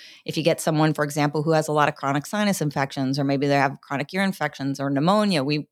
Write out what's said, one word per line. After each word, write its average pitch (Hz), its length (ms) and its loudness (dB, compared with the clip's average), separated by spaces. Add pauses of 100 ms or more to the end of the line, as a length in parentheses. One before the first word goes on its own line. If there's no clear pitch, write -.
(260)
if 156 100 -6
you 160 60 -2
get 160 180 2
someone, 156 320 2
for 151 100 -2
example, 147 400 0
who 160 100 2
has 156 140 2
a 151 60 -2
lot 151 160 4
of 147 60 -4
chronic 139 320 -2
sinus 208 340 -2
infections, 139 580 -2
or 139 60 0
maybe 139 220 0
they 139 100 2
have 135 240 0
chronic 139 320 -8
ear 190 100 0
infections 143 560 -4
or 139 120 -2
pneumonia, 175 520 2
we 147 300 -2